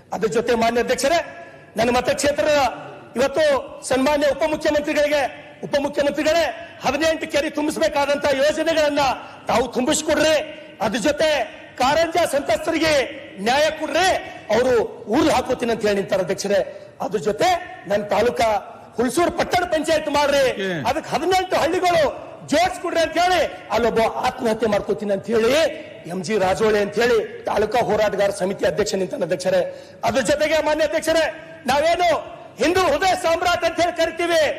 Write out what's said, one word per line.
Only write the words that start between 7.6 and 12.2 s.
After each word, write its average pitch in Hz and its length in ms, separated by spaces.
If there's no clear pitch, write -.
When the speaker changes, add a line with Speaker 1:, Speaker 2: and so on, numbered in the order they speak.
Speaker 1:
ಯೋಜನೆಗಳನ್ನ 294 760
ತಾವು 226 200
ತುಂಬಿಸ್ಕೊಡ್ರಿ. 302 680
ಅದ್ರ 214 180
ಜೊತೆ 302 320
ಕಾರಂಜ 311 380